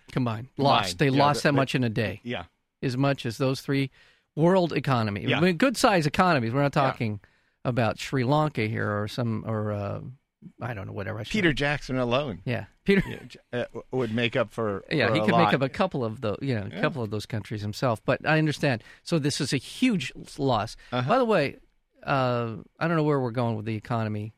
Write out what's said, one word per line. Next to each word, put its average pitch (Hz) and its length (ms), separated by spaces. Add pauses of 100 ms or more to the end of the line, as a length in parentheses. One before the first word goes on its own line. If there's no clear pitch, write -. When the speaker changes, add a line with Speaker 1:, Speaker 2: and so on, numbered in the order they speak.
(120)
Speaker 1:
Combined. 120 440
Speaker 2:
Combined. 139 120 (180)
Speaker 1:
Lost. 90 140
They 143 100
Speaker 2:
Yeah, 135 140
Speaker 1:
lost 143 200
Speaker 2:
the, 160 60
Speaker 1:
that 143 40
Speaker 2:
the 135 40
Speaker 1:
much 135 180
in 131 80
a 117 60
day. 104 340
Speaker 2:
Yeah. 113 200 (380)
Speaker 1:
As 127 140
much 139 300
as 113 120
those 135 240
three 139 280 (460)
world 175 360
economies. 117 580
Speaker 2:
Yeah. 143 80
Speaker 1:
I - 40
mean, 180 160
good 254 180
size 190 300
economies. 147 480
We're 143 80
not 143 140
Speaker 2:
Yeah. 147 80
Speaker 1:
talking 107 360 (460)
about 117 340
Sri 131 240
Lanka 147 440
here 107 340
or 107 60
some, 113 400
or, 107 260
uh, 104 280 (600)
I 120 120
don't 101 140
know, 104 60
whatever. 101 260
I 113 40
should - 80
Speaker 2:
Peter 185 200
Jackson 143 460
alone. 123 480
Speaker 1:
Yeah. 107 200 (200)
Peter 196 240
Speaker 2:
Yeah, 117 80 (100)
j-, - 120 (120)
uh, 123 60 (160)
w-, 117 180
would 120 220
make 117 240
up 110 160
for, 104 380
Speaker 1:
Yeah, 127 160
Speaker 2:
for 110 80
Speaker 1:
he - 40
Speaker 2:
a - 60
Speaker 1:
could - 80
Speaker 2:
lot. - 120
Speaker 1:
make - 100
up 127 80
a 135 60
couple 156 360
of 110 160
the, 104 200
you 135 140
know, 101 160
a - 40
Speaker 2:
Yeah. 185 40
Speaker 1:
couple 160 240
of 104 60
those 104 160
countries 107 360
himself. 107 440
But 131 200
I 156 120
understand. 147 460 (200)
So 170 160
this 143 220
is 143 100
a 143 60
huge 196 560 (120)
s-, - 140
loss. 117 380 (160)
Speaker 2:
Uh-huh. 127 160
Speaker 1:
By 233 80
the 254 80
way, 175 320 (460)
uh, 123 540 (220)
I 156 80
don't 170 80
know 156 80
where 147 160
we're 123 120
going 117 260
with 107 80
the 110 100
economy. 107 640